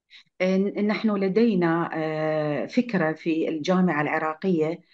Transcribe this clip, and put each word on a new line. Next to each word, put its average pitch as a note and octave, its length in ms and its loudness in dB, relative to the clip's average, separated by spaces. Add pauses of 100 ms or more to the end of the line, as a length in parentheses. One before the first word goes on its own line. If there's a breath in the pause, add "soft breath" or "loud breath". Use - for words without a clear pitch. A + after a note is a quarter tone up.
(420 soft breath)
إن-، G3 440 0
نحن G#3 240 0
لدينا، F#3+ 840 2
آه، D#3 720 -2
فكرة F3+ 460 0
في D#3+ 360 -2
الجامعة E3 540 0
العراقية D#3 760 -2 (140 soft breath)